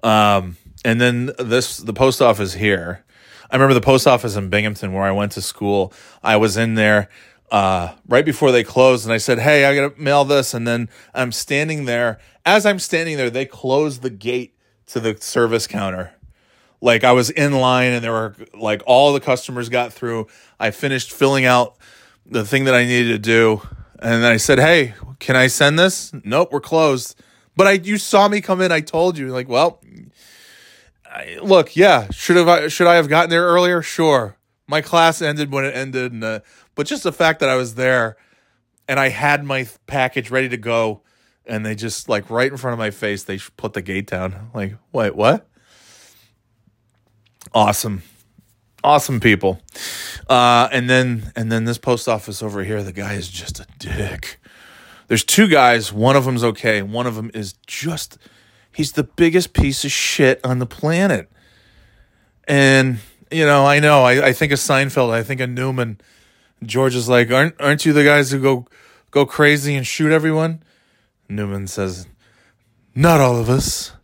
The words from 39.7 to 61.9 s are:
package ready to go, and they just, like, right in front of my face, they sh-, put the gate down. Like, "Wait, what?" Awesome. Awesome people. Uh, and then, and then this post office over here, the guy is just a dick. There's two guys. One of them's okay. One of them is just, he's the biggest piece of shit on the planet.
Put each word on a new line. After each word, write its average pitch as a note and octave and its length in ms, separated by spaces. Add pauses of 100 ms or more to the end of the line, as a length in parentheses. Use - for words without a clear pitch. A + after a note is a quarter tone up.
package B2+ 440
ready C3 200
to A#2+ 80
go, A2+ 420 (460)
and G#2+ 180
they A2 100
just, G#2+ 360
like, G#2 180
right B2 220
in C#3 80
front B2 160
of A#2 40
my G#2+ 120
face, G2+ 320
they F#2+ 160
sh-, - 180
put G#2 160
the G2+ 80
gate F#2+ 260
down. F#2 460
Like, G2+ 220 (180)
"Wait, A2 220
what?" C3 340 (2000)
Awesome. G#2 500 (800)
Awesome C#3+ 380
people. G2 420 (680)
Uh, B2 440
and B2 180
then, B2 460
and A2+ 160
then A2+ 140
this A#2 120
post B2 300
office G#2+ 340
over G2+ 220
here, G#2 180
the F#2 100
guy G2+ 200
is F2+ 160
just - 320
a - 60 (120)
dick. - 600 (680)
There's A2+ 160
two - 240
guys. B2 460
One A#2 240
of C3+ 80
them's B2+ 180
okay. A2 400
One A2+ 240
of A#2 80
them A2 180
is G#2 220 (140)
just, - 500 (540)
he's D3 200
the C#3+ 120
biggest E3+ 480
piece - 320
of C#3 80
shit - 500
on B2+ 160
the B2 80
planet. D#3+ 640 (1160)